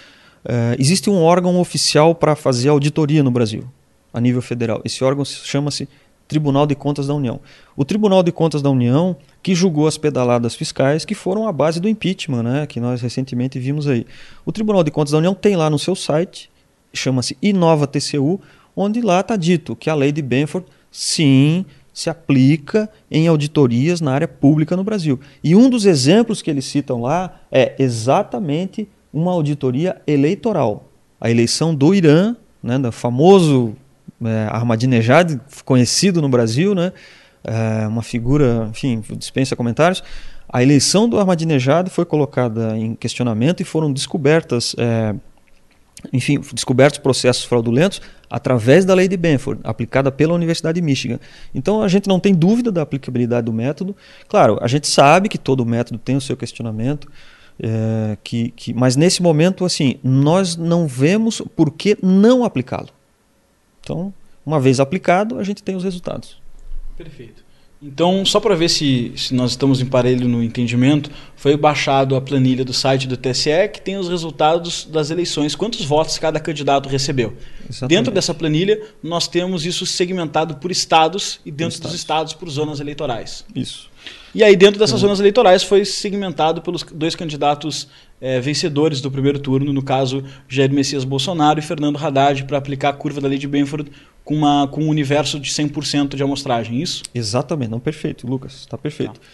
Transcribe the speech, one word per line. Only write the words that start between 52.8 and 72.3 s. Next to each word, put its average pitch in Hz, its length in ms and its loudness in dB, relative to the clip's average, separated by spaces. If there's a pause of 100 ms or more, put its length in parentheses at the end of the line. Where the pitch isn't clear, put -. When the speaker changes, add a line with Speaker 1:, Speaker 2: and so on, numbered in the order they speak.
Speaker 1:
aplicabilidade 120 640 -2
do 117 80 -4
método. 151 420 -4 (320)
Claro, 135 340 4
a 120 60 -2
gente 143 200 0
sabe 165 420 6
que 165 80 -8
todo 131 280 0
método 117 320 -2
tem 127 180 -4
o 135 60 -2
seu 127 160 -6
questionamento, 117 720 -6 (520)
é, 110 640 -2
que, 117 280 -4
que, - 220 -12
mas 123 220 2
nesse 175 260 2
momento, 175 440 2
assim, 147 380 0
nós 156 520 2
não 170 320 0
vemos 175 540 0 (140)
por 156 160 2
que 202 300 0
não 208 420 6
aplicá-lo. - 460 -4 (1000)
Então, 175 240 -6 (320)
uma 147 140 0
vez 127 200 4
aplicado, 185 600 0
a 208 40 -4
gente 202 200 -8
tem 190 120 -6
os 180 80 -6
resultados. - 560 -10 (560)
Speaker 2:
Perfeito. 139 480 -18 (380)
Então, 165 420 0
só 202 160 2
pra 208 160 2
ver 165 140 2
se, 131 460 0
se - 180 -6
nós 123 180 0
estamos 135 300 2
em 127 40 -2
parelho 127 420 2
no 120 160 0
entendimento, 123 640 0 (260)
foi 143 220 2
baixado 139 580 2
a 131 60 0
planilha 131 420 0